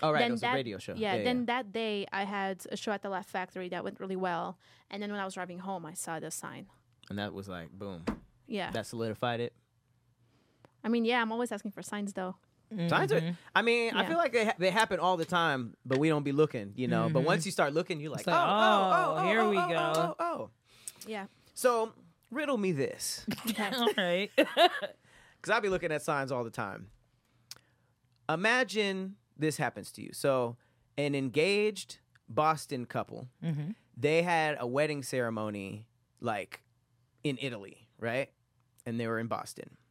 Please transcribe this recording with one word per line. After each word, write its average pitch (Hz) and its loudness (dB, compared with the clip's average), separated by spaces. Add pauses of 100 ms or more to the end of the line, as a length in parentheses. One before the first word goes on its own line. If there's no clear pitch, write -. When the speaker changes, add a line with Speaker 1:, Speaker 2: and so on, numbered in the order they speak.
Speaker 1:
Oh, 160 4
right. 147 6
Speaker 2:
Then 240 4
Speaker 1:
It - 0
was 226 -2
Speaker 2:
that, 240 0
Speaker 1:
a - 0
radio 117 -4
show. - -8
Speaker 2:
Yeah. 214 0
Speaker 1:
Yeah, 220 0
Speaker 2:
Then 247 2
Speaker 1:
yeah. 240 -2 (180)
Speaker 2:
that 202 -12
day 214 -4
I 196 -2
had 196 -4
a 208 -6
show - -4
at 202 -2
the 202 -6
Laugh 190 -6
Factory 185 -8
that 175 -6
went 196 -8
really 190 -4
well. 180 -2 (320)
And 202 -8
then 208 -6
when 208 -4
I 196 -2
was 190 -8
driving 180 -8
home, 185 -6
I 156 -12
saw 165 -6
the 160 -8
sign. - -10 (420)
Speaker 1:
And 101 -6
that 101 -4
was 95 -10
like, 85 -10
boom. 95 -12 (440)
Speaker 2:
Yeah. 202 -6
Speaker 1:
That 110 -6
solidified 113 -2
it. 120 -4 (1300)
Speaker 2:
I 220 -4
mean, 233 2
yeah, 240 4
I'm 220 0
always 233 -2
asking 208 -8
for 170 -12
signs, 202 -6
though. 185 -6 (520)
Speaker 1:
Signs 190 4
are, - 4
Speaker 3:
Mm-hmm. 170 -2 (220)
Speaker 1:
I 190 6
mean, 233 2
I 185 0
Speaker 2:
Yeah. 185 0
Speaker 1:
feel 330 0
like 320 2
they 233 4
ha-, 220 2
they 180 4
happen 214 2
all 180 4
the 165 -2
time, 151 2 (100)
but 131 2
we 156 4
don't 151 4
be 139 -2
looking, 139 2
you 123 -2
know? 113 4
But 135 4
Speaker 3:
Mm-hmm. 131 4
Speaker 1:
once 170 4
you 196 -4
start 147 2
looking, 170 0
you're 151 -6
like, - -6
Speaker 3:
It's - -2
like, 165 6
Speaker 1:
"Oh, 175 6
oh, 202 6
Speaker 3:
"Oh, 359 4
Speaker 1:
oh, - 2
Speaker 3:
here - 4
Speaker 1:
oh, - 4
Speaker 3:
we 381 4
Speaker 1:
oh, - 2
Speaker 3:
go." 339 0
Speaker 1:
oh, 160 2
oh, 330 -2
oh." 320 -4 (560)
Speaker 2:
Yeah. 208 -8 (260)
Speaker 1:
So, 233 2 (380)
riddle 277 0
me 196 2
this. - -4 (240)
Speaker 2:
Okay. 208 -2
Speaker 3:
<laughs> 262 -2
All 240 2 (100)
right. 185 2
<laughs> - 2
Speaker 1:
'Cause 180 -2
I 226 4
be 208 0
looking 175 0
at 151 0
signs 139 0
all 123 -2
the 113 -8
time. 104 -6 (1400)
Imagine 196 2 (200)
this 151 0
happens 117 -4
to - -14
you. - -12
So, 127 0 (400)
an 143 0
engaged 185 0 (300)
Boston 147 0
couple, 117 -6 (160)
Speaker 3:
Mm-hmm. 156 -2 (240)
Speaker 1:
they 151 4
had 160 2
a 123 -4
wedding 143 0
ceremony, 107 -4 (340)
like, 107 -4 (600)
in 143 0
Italy, 117 -10 (100)
right? 117 -2 (560)
And 117 -4
they 117 -2
were 113 0
in 117 -4
Boston. - -8 (140)